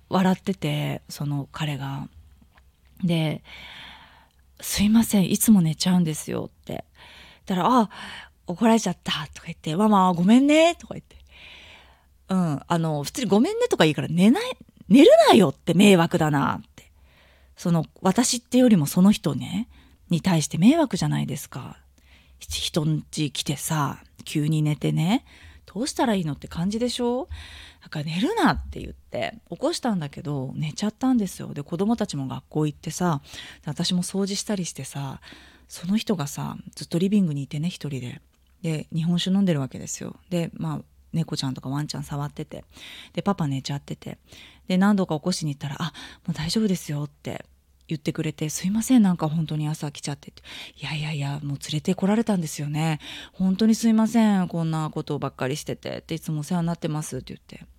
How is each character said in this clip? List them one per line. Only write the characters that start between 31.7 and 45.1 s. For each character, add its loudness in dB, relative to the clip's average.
供 0
た -4
ち -8
も -6
学 -10
校 -2
行 -6
っ -20
て -10
さ、 -2
私 -4
も 0
掃 -4
除 -6
し -6
た -4
り -6
し -10
て -14
さ、 -10
そ -12
の 0
人 -2
が -4
さ、 -10
ず -14
っ -12
と -2
リ 2
ビ 4
ン 4
グ -2
に -4
い -10
て -8
ね、 -4
一 -10
人 -8
で。 -12
で、 -6
日 -2
本 0
酒 -2
飲 2
ん 4
で 2
る 0
わ -4
け -14
で -12
す -10
よ。 -12
で、 -4
ま -6
あ、 -10
猫 -4
ち -6
ゃ -2
ん -6
と -12
か -10
ワ -4
ン -6
ち -12
ゃ -8
ん -10
触 -8
っ -10
て -12
て。 -16
で、 -4
パ 0
パ -2
寝 -2
ち -10
ゃ -6
っ -8
て -14
て。 -16
で、 0
何 4
度 0
か -4